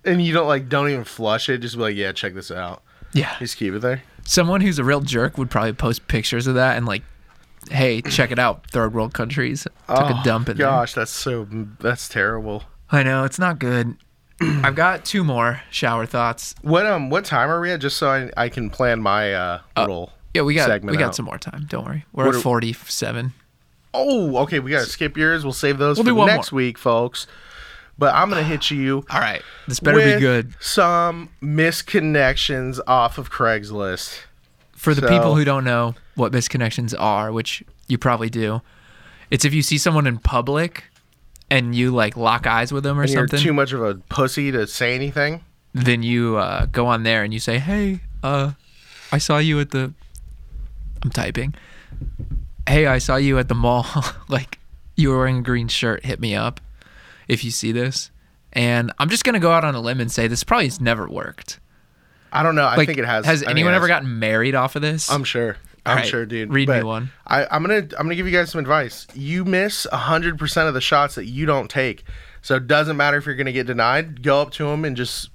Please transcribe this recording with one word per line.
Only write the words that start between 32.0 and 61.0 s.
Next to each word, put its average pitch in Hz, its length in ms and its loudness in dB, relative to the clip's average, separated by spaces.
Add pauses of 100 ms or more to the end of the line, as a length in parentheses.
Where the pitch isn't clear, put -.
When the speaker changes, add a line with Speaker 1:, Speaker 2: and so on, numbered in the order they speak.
Speaker 1:
off 123 300 4
of 127 120 -10
Craigslist. 104 880 -2 (540)
Speaker 2:
For 151 200 2
the 135 80 2
Speaker 1:
So 123 60 4
Speaker 2:
people 117 280 6
who 151 80 6
don't 139 200 2
know 120 300 0 (220)
what 120 160 0
misconnections 120 680 -2
are, 107 340 0
which - 300 -6 (240)
you 123 120 0
probably 113 320 0
do, 113 300 -2 (720)
it's - 140 2
if 147 100 2
you 151 80 2
see 147 160 0
someone 156 300 4
in 117 100 -2
public 139 680 -2 (640)
and 123 240 2
you, 123 180 2
like, 110 240 2
lock 117 300 2
eyes 120 260 0
with 139 120 -4
them 143 140 0
or 143 40 2
Speaker 1:
And 139 100 2
you're 139 160 2
Speaker 2:
something. 143 120 0
Speaker 1:
too 151 120 2
much 139 200 2
of 123 100 -4
a 104 120 0
pussy 139 560 -2
to 113 160 0
say 123 280 -2
anything. 143 500 -2 (280)
Speaker 2:
Then 123 300 2
you, 117 340 0
uh, 92 300 0
go 120 200 0
on 113 180 0
there 113 180 2
and 107 100 -4
you 110 60 -4
say, 117 200 -2
"Hey, 190 420 -2 (240)
uh, 139 280 0 (600)
I 143 60 2
saw 147 200 2
you 151 220 2
at 143 100 -2
the," 135 220 -2 (1120)
I'm 123 80 -2
typing. 120 440 -4 (1120)
"Hey, 147 180 6
I 131 120 4
saw 131 180 0
you 139 220 4
at 123 100 0
the 120 60 2
mall. 120 320 2 (220)
<laughs> - 200 -14
Like, 135 300 -4 (380)
you 139 140 4
were 131 80 2
wearing 127 200 2
a 123 40 -2
green 120 260 -2
shirt. 113 360 -2
Hit 127 160 -4
me 107 140 -2
up 110 260 -4 (680)
if 120 160 0
you 113 60 -4
see 113 220 -2
this." 123 380 -4 (420)
And 120 460 0
I'm 147 100 0
just 226 160 -2
gonna 226 160 2
go 165 120 4
out 165 120 4
on 143 100 0
a 117 60 -4
limb 123 200 -2
and 117 120 -2
say 113 160 0
this 117 160 -2
probably 135 220 2
has 120 140 -4
never 113 280 0